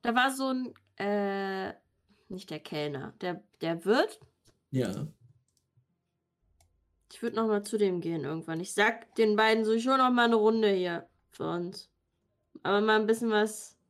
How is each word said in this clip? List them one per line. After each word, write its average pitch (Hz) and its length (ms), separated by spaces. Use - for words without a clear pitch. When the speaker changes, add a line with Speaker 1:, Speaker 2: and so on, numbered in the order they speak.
Speaker 1:
da 233 140
war 254 160
so 269 220
ein, 254 200
äh, 196 760
nicht 185 200
der 156 100
Kellner, 147 640
der, 180 220
der 165 240
Wirt. 262 340
Speaker 2:
Ja. 123 360
Speaker 1:
Ich - 100
würd 233 140
noch 220 120
mal 208 160
zu 214 140
dem 190 220
gehen 165 240
irgendwann. 160 380
Ich 185 120
sag 226 420
den 214 200
beiden 220 300
so, 220 80
„Ich 226 140
hol 269 100
noch 254 140
mal 240 140
eine 233 100
Runde 220 360
hier 180 380
für - 180
uns.“ 175 420
Aber 196 180
mal 214 180
ein 214 80
bisschen 226 240
was 214 460